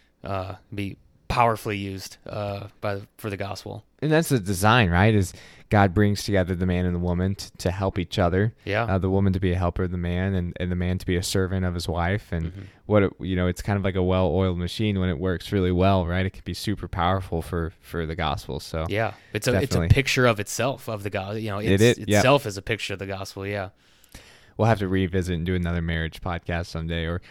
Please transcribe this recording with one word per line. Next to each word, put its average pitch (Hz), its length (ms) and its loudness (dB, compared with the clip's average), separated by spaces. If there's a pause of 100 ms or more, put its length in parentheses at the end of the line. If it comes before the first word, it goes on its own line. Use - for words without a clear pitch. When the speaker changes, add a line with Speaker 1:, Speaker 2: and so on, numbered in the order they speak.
(240)
Speaker 1:
uh, 98 320 -6 (180)
be 101 240 -6 (300)
powerfully 113 500 0
used, 98 400 -8 (100)
uh, 101 400 -8 (140)
by, 101 200 -4 (160)
for 110 120 -6
the 101 80 -6
gospel. 98 460 -10 (180)
Speaker 2:
And 151 100 0
that's 160 180 4
the 135 100 4
design, 101 500 4
right? 95 240 6
Is 98 200 2 (360)
God 101 240 6
brings 104 300 2
together 92 300 2
the 90 140 0
man 90 180 2
and 90 80 0
the 87 60 -2
woman 90 360 0
t-, - 220 -12
to 90 140 -2
help 95 260 -2
each 92 220 -2
other. 92 340 2 (120)
Speaker 1:
Yeah. 104 180 0
Speaker 2:
Uh, 98 160 0
the 95 100 0
woman 98 240 4
to 92 60 -2
be 92 120 2
a 90 60 0
helper 92 280 0
of 87 60 -4
the 90 60 -4
man 90 380 -2
and, 87 240 -4
and 90 120 -2
the 87 40 -2
man 90 240 0
to - 60 -10
be 92 100 0
a 87 80 0
servant 95 420 0
of 90 80 -2
his 87 140 -6
wife. 87 440 -2
And 82 200 -2
Speaker 1:
Mm-hmm. 98 100 -14 (240)
Speaker 2:
what, 101 180 4
it, - 160 0
you 92 160 -4
know, 90 120 2
it's 90 160 -2
kind 104 140 0
of 95 60 -2
like 95 120 -2
a 92 80 2
well-oiled 92 560 2
machine 98 400 -2
when 92 100 0
it 82 80 -2
works 87 340 -4
really 92 200 2
well, 92 340 4
right? 90 200 -2
It 95 80 -4
can - 120 -18
be 90 80 -8
super 92 340 -6
powerful 92 540 -2
for, 82 400 -4
for 85 240 -6
the 80 100 -6
gospel. 73 440 -4
So 80 300 -6
Speaker 1:
Yeah. 104 240 -2 (200)
It's 107 140 -4
a, 123 80 2
it's - 20 2
a 131 100 0
Speaker 2:
definitely. 85 220 0
Speaker 1:
picture 131 380 4
of 107 120 2
itself, 117 480 -6
of 110 140 -8
the 101 80 -8
God, 98 280 -6
you 110 120 -6
know, 101 100 -4
Speaker 2:
It 104 120 0 (100)
Speaker 1:
it's, 117 180 6
Speaker 2:
is, 104 80 -8
yeah. 104 120 4
Speaker 1:
itself 131 260 6
is 101 120 -6
a 98 40 -8
picture 107 320 -4
of 92 60 -8
the 98 80 -8
gospel. 98 400 -8
Yeah. 101 220 -6 (880)
Speaker 2:
We'll 107 120 2
have 113 120 4
to 98 80 0
revisit 92 480 0
and 82 120 -2
do 92 80 0
another 85 260 0
marriage 82 400 -4
podcast 85 460 -6
someday, 82 380 -4
or, 85 240 -4